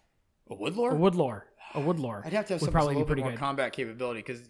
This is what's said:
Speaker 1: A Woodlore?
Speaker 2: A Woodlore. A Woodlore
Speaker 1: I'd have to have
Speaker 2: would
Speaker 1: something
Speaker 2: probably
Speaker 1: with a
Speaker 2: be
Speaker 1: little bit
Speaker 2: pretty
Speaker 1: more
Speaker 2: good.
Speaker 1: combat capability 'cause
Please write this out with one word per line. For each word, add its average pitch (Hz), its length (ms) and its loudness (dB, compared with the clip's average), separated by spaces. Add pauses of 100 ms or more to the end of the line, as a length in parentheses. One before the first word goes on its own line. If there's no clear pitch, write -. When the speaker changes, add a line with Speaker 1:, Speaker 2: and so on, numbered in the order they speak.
(500)
Speaker 1:
A 113 60 -8
Woodlore? 196 380 0
Speaker 2:
A - 20 2
Woodlore. 156 460 4 (320)
A 151 80 -2
Woodlore 135 440 -2
Speaker 1:
I'd 165 60 -6
have 208 160 0
to 196 60 -2
have 160 80 -2
Speaker 2:
would 143 60 0
Speaker 1:
something - 40 0
Speaker 2:
probably 147 240 4
Speaker 1:
with - 0 -
a - 0 -
Speaker 2:
be - 0 -
Speaker 1:
little 139 80 2
bit 147 40 -2
Speaker 2:
pretty 139 160 0
Speaker 1:
more 131 80 0
Speaker 2:
good. 117 80 -6
Speaker 1:
combat 139 340 0
capability 117 480 -4
'cause 120 280 -10